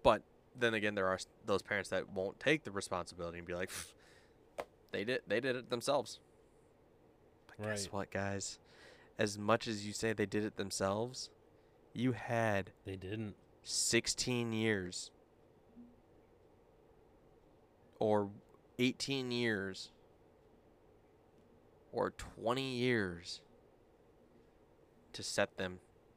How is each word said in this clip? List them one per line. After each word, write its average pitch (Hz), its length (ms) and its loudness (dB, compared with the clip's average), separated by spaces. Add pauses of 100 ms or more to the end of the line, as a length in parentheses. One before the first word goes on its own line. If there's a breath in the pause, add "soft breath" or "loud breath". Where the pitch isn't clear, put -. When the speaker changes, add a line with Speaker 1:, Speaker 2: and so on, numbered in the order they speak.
Speaker 1:
but 110 200 6 (320)
then 120 180 2
again, 104 220 2
there 95 120 2
are 92 80 2
s-, - 120 -6 (180)
those 101 160 4
parents 101 280 -2
that 92 200 -2
won't 95 300 -4
take 151 240 2
the 104 80 -10
responsibility 87 680 -4
and 85 100 -10
be 87 80 -4
like, 92 140 -4
"Pff, - 240 -10 (1000 loud breath)
they 98 120 -2
did, 123 240 0
they 104 120 2
did 127 160 0
it 123 140 -8
themselves." 127 500 0 (1300)
But - 100 -20 (100)
guess 101 180 -2
Speaker 2:
Right. - 80 -12
Speaker 1:
what, 98 180 -4
guys? 98 460 -4 (600 loud breath)
As 104 180 2
much 107 300 4
as 104 180 -2
you 104 80 -6
say 113 200 0
they 104 120 2
did 104 180 0
it 107 120 -4
themselves, 104 720 -2 (640 soft breath)
you 120 200 2
had 110 580 0 (140)
Speaker 2:
They 95 100 -6
didn't. 101 400 -6 (260)
Speaker 1:
sixteen - 920 2
years 107 580 0 (3000)
or 104 320 4 (480)
eighteen 127 520 0
years 107 600 0 (2000)
or 98 200 0
twenty 127 640 -2
years 107 680 0 (1700)
to - 80 -10
set - 360 0
them 92 220 -4 (380)